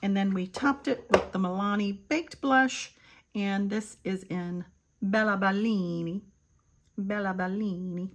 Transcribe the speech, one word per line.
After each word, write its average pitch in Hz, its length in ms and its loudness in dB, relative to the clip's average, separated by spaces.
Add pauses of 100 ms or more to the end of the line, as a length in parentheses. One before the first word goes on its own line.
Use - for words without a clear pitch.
And 202 140 2
then 196 160 2
we 185 140 0
topped 277 420 0
it - 220 -2
with - 220 2
the 202 60 -4
Milani 202 600 0 (100)
Baked 330 320 -2
Blush. 262 520 2 (420)
And 196 360 0
this 214 340 -4
is 185 200 -4
in 175 400 -6 (380)
Bella 208 340 2
Bellini. 190 840 0 (760)
Bella 196 380 -2
Bellini. 185 800 -4